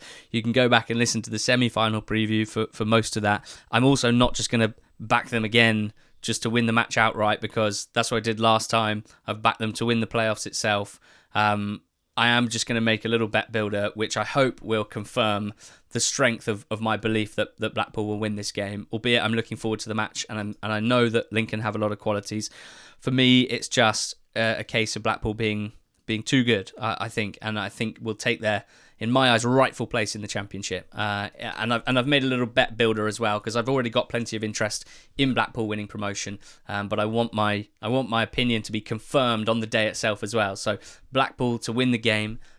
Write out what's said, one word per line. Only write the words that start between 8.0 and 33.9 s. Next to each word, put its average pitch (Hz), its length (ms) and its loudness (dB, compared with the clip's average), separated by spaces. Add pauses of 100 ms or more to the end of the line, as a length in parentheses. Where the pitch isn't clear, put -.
what 120 60 0
I 113 40 2
did 110 200 -2
last 113 300 4
time. 107 340 0 (220)
I've 107 160 -4
backed 110 180 2
them 110 140 -2
to 117 120 -2
win 117 140 2
the 110 60 -2
playoffs 110 400 -2
itself. 104 520 -2 (360)
Um, 104 480 0 (340)
I 120 120 4
am 120 200 4
just 113 180 -4
gonna 117 140 0
make 113 240 0
a 117 40 -2
little 117 200 0
bet 107 240 -2
builder, 104 420 0
which 107 220 -4
I 110 80 0
hope 131 380 0
will 110 220 0
confirm 104 680 -2 (380)
the 120 100 -2
strength 117 480 0
of, 107 220 -4
of 110 100 -4
my 110 160 0
belief 107 400 -2
that, 101 220 -2
that 107 160 -4
Blackpool 107 320 -4
will 107 120 -4
win 107 160 -2
this 101 180 -8
game, 101 400 -6
albeit 117 300 2
I'm 110 120 0
looking 110 220 -2
forward 110 240 -4
to - 80 -12
the 107 60 -4
match, - 340 -4
and 107 100 -8
I'm, 104 240 -6
and 107 100 -4
I 107 80 -2
know 120 280 4
that 110 240 0
Lincoln 110 280 -2
have 110 160 -4
a - 20 -4
lot 107 140 0
of 101 60 -8
qualities. 107 520 -4 (480)
For - 140 -4
me, 127 300 8
it's - 260 -2
just, - 480 2 (180)
uh, 113 240 0
a 107 60 -6
case 110 320 -2
of 107 80 -10
Blackpool 110 300 -2
being, 107 380 -2 (340)
being 110 180 -2
too 131 180 4
good, 113 380 2
I, 110 220 -2
I 113 60 -6
think, 107 320 -6
and 107 180 -4
I 101 100 -4
think 110 340 -6
will 110 140 -4
take 120 240 -2
their, 107 240 0 (340)
in 110 120 -4
my 127 200 4
eyes, 113 160 4
rightful 127 400 2
place 110 300 -2
in 104 60 -8
the 104 60 -10
Championship. - 640 -6
Uh, 104 360 -4 (100)
and 113 340 -4
I've, 113 140 0
and 131 120 2
I've 123 100 2
made 139 160 4
a - 20 2
little 123 200 0
bet 113 300 2
builder 110 300 2
as 104 140 -4
well, 107 200 2
'cause 110 160 -6
I've 117 120 0
already 131 220 0